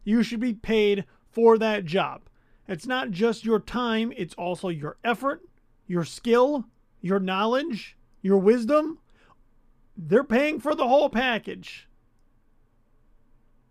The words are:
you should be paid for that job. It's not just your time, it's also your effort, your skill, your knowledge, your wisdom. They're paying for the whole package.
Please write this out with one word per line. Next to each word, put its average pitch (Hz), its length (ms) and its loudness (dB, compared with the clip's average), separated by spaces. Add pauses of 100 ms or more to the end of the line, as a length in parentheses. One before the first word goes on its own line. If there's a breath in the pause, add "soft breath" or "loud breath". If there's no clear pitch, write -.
you 220 180 2
should 220 180 -4
be 240 140 -2
paid 208 500 0 (260 soft breath)
for 226 280 6
that 214 260 0
job. 156 380 -4 (440)
It's 185 200 -10
not 254 240 -4
just 220 340 -2
your 220 160 0
time, 226 560 -4
it's 196 180 -10
also 180 340 -6
your 151 360 -8
effort, 269 380 -4 (440)
your 175 180 -2
skill, 240 600 2 (360)
your 196 200 0
knowledge, 220 760 -2 (260)
your 196 160 4
wisdom. 254 600 2 (1000 soft breath)
They're 190 280 2
paying 285 360 0
for 302 140 -2
the 302 140 0
whole 277 220 4
package. 220 760 -4 (1800)